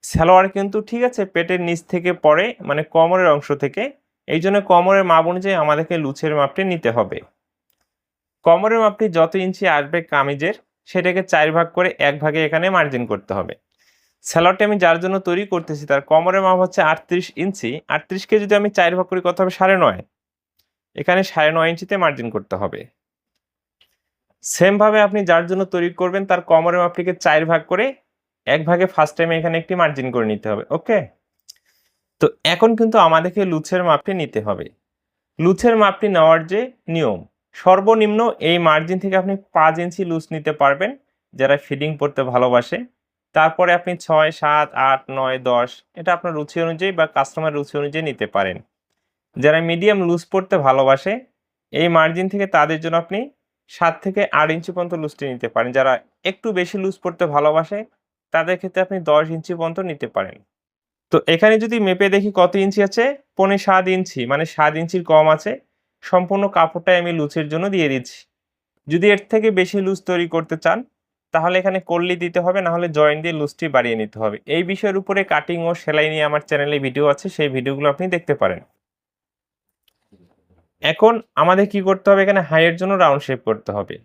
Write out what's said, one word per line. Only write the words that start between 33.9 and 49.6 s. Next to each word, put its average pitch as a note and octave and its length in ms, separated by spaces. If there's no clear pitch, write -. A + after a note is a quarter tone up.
নিতে A2+ 240
হবে। G2+ 200
লুচের F#3+ 440
মাপটি G3 240
নেওয়ার E3 300
যে F#3+ 140
নিয়ম, A#2 260
সর্বনিম্ন G#3 640
এই E3+ 80
মার্জিন D#3+ 360
থেকে F#3+ 200
আপনি G3 120
পাঁচ D#3+ 180
ইঞ্চি F3+ 260
লুজ E3 140
নিতে D#3 260
পারবেন C#3+ 300
যারা C3+ 220
ফিটিং D3 240
পড়তে C#3+ 220
ভালোবাসে। B2 460
তারপরে D#3+ 440
আপনি F3+ 140
ছয়, D#3 260
সাত, D3+ 280
আট, C3+ 100
নয়, C3 200
দশ, B2 200
এটা E3+ 160
আপনার F3 220
রুচি D3 260
অনুযায়ী E3 340
বা D#3+ 60
কাস্টমার D#3 400
রুচি C#3+ 240
অনুযায়ী D3 300
নিতে A2+ 240
পারেন। F#2+ 220
যারা D3+ 220